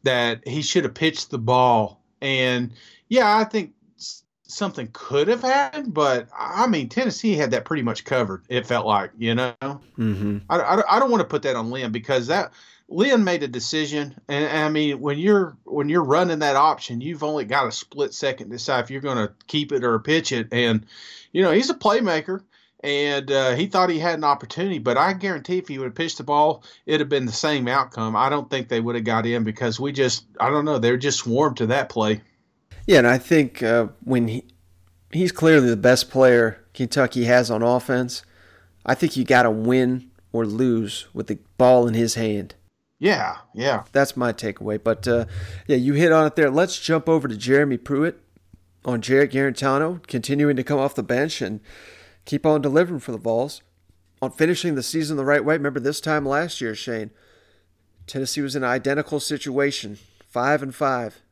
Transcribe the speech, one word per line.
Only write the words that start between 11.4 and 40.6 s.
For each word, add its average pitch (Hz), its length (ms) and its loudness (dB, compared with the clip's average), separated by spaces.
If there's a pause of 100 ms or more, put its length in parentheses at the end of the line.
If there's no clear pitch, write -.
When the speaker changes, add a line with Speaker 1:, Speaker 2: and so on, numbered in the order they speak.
Speaker 1:
that 131 140 -2
on 113 160 -4
Lynn, 127 180 -6
because 120 380 -2
that, 175 240 -2 (360)
Lynn 233 360 2
made 175 180 0
a 139 60 -4
decision, 143 680 -4 (140)
and, 143 160 0
and, 151 200 -2
I 151 40 0
mean, 151 320 -2
when 143 180 -4
you're, 185 460 2
when 147 240 -4
you're 165 160 2
running 160 360 2
that 143 160 2
option, 135 440 0
you've 151 220 -8
only 151 240 -4
got 131 200 0
a 127 60 -6
split - 400 -6
second 127 380 -6
to 120 60 -12
decide 120 280 -2
if 120 60 -12
you're 135 100 -10
gonna 123 320 -4 (140)
keep 147 260 -4
it 127 120 -2
or 117 140 2
pitch 156 340 0
it, 113 200 -4
and, 117 320 0 (480)
you 180 100 2
know, 180 100 4
he's 254 180 2
a - 40 -2
playmaker, 196 680 0 (400)
and, 143 500 -2
uh, 131 220 2
he 165 120 -2
thought 185 220 2
he 165 100 0
had 165 200 -2
an 156 60 -4
opportunity, 147 540 -2
but 120 200 0
I 185 160 2
guarantee 185 440 -4
if 180 100 -8
he 139 100 -8
would 131 80 -6
have 117 80 -10
pitched 165 240 -6
the 139 60 -12
ball, 147 380 0 (220)
it'd 151 160 0
have 139 80 -2
been 139 180 0
the 110 60 -4
same 139 360 0
outcome. 123 480 -2
I 127 120 2
don't 143 220 -2
think 131 180 -4
they 117 120 0
would 120 140 -4
have 117 100 -4
got 113 220 0
in, 117 180 0
because 113 360 -4
we 139 120 -4
just, 131 340 -2 (120)
I 123 120 0
don't 147 160 0
know, 147 120 0
they're 120 200 2
just 139 220 -2
swarmed 127 380 0
to 117 100 -2
that 131 200 0
play. 107 320 -2 (680)
Speaker 2:
Yeah, 175 120 8
and 120 80 6
I 123 100 6
think, 139 460 0
uh, 117 240 4 (160)
when 117 260 2
he, 117 160 -6 (640)
he's 175 220 0
clearly 151 380 6
the 113 80 0
best 123 320 4
player 120 520 4 (120)
Kentucky 127 500 0
has 123 260 4
on 113 120 0
offense, 123 600 0 (600)
I 127 100 0
think 156 220 -2
you 127 80 -2
gotta 123 260 6
win 127 600 0 (220)
or 117 120 0
lose 113 720 -2